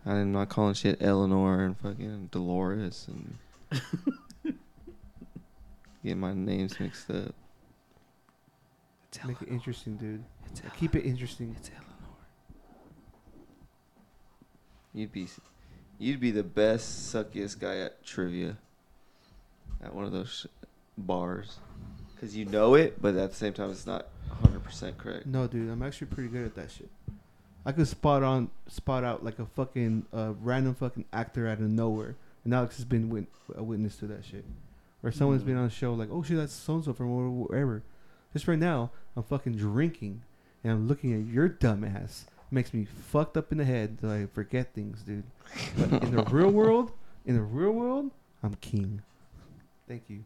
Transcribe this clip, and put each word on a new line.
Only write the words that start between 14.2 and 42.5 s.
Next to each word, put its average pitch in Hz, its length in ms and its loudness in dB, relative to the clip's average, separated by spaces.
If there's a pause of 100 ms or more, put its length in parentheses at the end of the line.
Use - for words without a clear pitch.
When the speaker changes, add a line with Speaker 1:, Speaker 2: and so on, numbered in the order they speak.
Speaker 1:
You'd 107 180 -6
be, 92 160 -6 (720)
you'd 131 200 0
be 123 120 4
the 104 120 2
best, 110 680 2
suckiest 104 460 -4
guy 95 200 -4
at - 260 -8
trivia. 90 520 -4 (1300)
At - 100 -10
one 98 120 -6
of 98 60 -4
those 92 360 -6
sh-, - 180 -20 (320)
bars. 90 600 -2 (600)
'Cause 104 140 -10
you 107 120 -4
know 107 300 10
it, - 260 6
but 104 140 4
at 95 160 2
the - 40 -12
same 104 180 -2
time, 98 180 -4
it's 95 140 -10
not 95 220 -6 (240)
a - 40 -8
hundred 110 280 6
percent - 340 -10
correct. - 280 -8
Speaker 3:
No, 131 220 0
dude, 113 220 -4
I'm 117 140 -4
actually 143 240 -6
pretty 123 220 -6
good 123 160 -4
at 107 100 -8
that 82 160 -10
shit. - 180 -16 (760)
I 139 80 0
could 156 140 4
spot 139 360 4
on, 131 260 4 (180)
spot 127 360 0
out, 120 200 -2
like, 113 160 -6
a 113 60 -4
fucking, 117 680 0
uh, 110 280 -2
random 127 340 2
fucking 123 360 -4
actor 113 360 -2
out 110 120 -2
of 107 100 2
nowhere. 113 460 0 (300)
And 120 80 2
Alex 123 240 2
has 120 80 -8
been 113 240 2
wit-, 107 180 -4 (280)
a 107 80 -8
witness 107 340 -2
to 104 100 -8
that 104 160 -10
shit. 101 220 -14 (580)
Or 120 80 0
someone's 139 320 4
Speaker 2:
Mm. 135 40 -2
Speaker 3:
been 127 100 2
on 123 80 2
a 117 40 2
show 120 240 -2
like, 113 180 -2
"Oh 165 120 -2
shit, 160 140 0
that's 147 160 -2
so-and-so 151 400 -2
from 123 140 -2
wh-, 123 420 0
wherever." 120 340 0 (500)
Just 147 140 -2
right 170 100 4
now, 151 340 2 (260)
I'm 117 60 -2
fucking 131 340 -2
drinking, 110 640 0 (420)
and 113 100 2
I'm 110 140 2
looking 131 260 2
at 110 180 0
your 143 180 4
dumb 107 340 2
ass. 101 420 -6 (260)